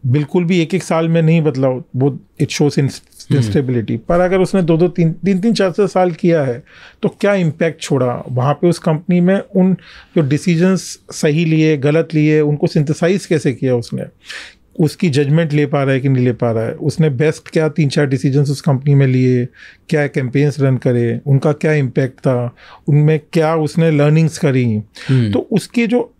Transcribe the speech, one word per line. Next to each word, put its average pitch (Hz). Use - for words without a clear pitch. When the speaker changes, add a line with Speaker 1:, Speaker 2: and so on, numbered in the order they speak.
Speaker 1:
बिल्कुल 147
भी 175
एक 160
एक 170
साल 165
में 165
नहीं 160
बदला, 135
वो 131
it 135
shows 147
ins-, -
Speaker 2:
हम्म। 127
Speaker 1:
instability। 117
पर 175
अगर 180
उसने 185
दो 165
दो 175
तीन, 170
तीन 190
तीन 220
चार 190
चार 196
साल 185
किया 165
है, 131
तो 202
क्या 202
इम्पैक्ट 165
छोड़ा 127
वहाँ 127
पे -
उस 170
कंपनी 175
में, 190
उन 190
जो 170
डिसीजंस 165
सही 160
लिए, 156
गलत 151
लिए, 151
उनको 147
सिंथेसाइज 165
कैसे 151
किया 127
उसने, -
उसकी 170
जजमेंट 147
ले 147
पा 143
रहा 135
है 131
कि 135
नहीं 127
ले 123
पा 120
रहा 113
है, 120
उसने 156
बेस्ट 147
क्या 156
तीन 147
चार 147
डिसीजंस 135
उस 139
कंपनी 139
में 139
लिए, 127
क्या 147
कैंपेन्स 139
रन 135
करे, 120
उनका 139
क्या 156
इम्पैक्ट 135
था, 123
उनमें 151
क्या 160
उसने 165
लर्निंग्स 151
करी। 127
Speaker 2:
हम्म। 123
Speaker 1:
तो -
उसके -
जो 240